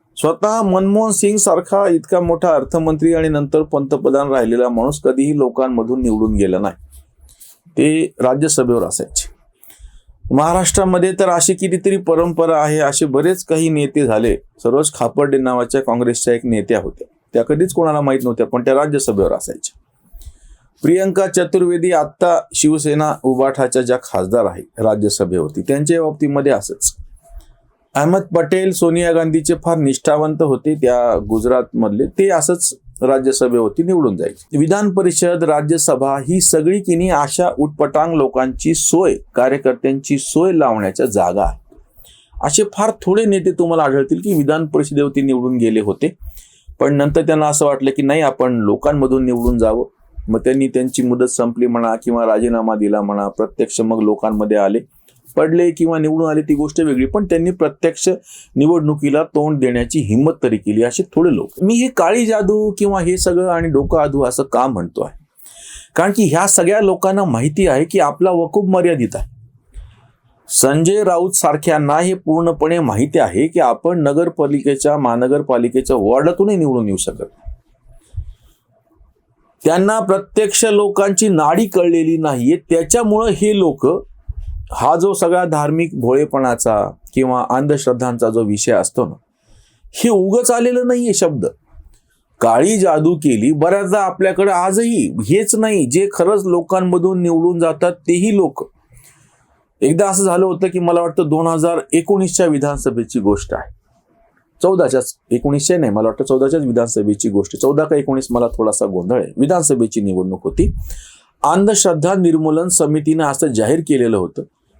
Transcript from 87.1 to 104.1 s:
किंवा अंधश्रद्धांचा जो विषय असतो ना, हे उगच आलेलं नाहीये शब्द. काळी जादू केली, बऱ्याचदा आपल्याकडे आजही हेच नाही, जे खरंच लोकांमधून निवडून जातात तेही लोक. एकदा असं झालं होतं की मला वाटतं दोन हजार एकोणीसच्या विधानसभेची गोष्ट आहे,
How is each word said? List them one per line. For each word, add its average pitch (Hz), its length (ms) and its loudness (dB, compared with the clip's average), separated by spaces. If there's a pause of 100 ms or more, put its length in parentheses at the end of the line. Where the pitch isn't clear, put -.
किंवा 127 360 0
अंधश्रद्धांचा 127 800 0
जो 113 140 0
विषय 104 280 -2
असतो 104 340 0
ना, 78 80 -8 (800)
हे - 160 0
उगच 220 420 2
आलेलं 247 360 0
नाहीये 240 260 0
शब्द. 147 320 0 (960)
काळी 135 380 2
जादू 165 360 2
केली, 135 360 0
बऱ्याचदा 185 480 0
आपल्याकडे 190 520 0
आजही 190 560 0 (220)
हेच 208 260 2
नाही, 214 300 0
जे 170 280 0
खरंच 190 320 0
लोकांमधून 180 760 0
निवडून 170 380 0
जातात 165 320 0
तेही 175 460 0
लोक. 160 340 -2 (1080)
एकदा 165 260 2
असं 196 160 0
झालं 185 220 2
होतं 185 220 -2
की 180 120 -4
मला 170 220 2
वाटतं 165 280 -2
दोन 160 180 0
हजार 165 320 0 (140)
एकोणीसच्या 185 520 2
विधानसभेची 131 720 -2
गोष्ट 101 340 -2
आहे, - 180 -8 (920)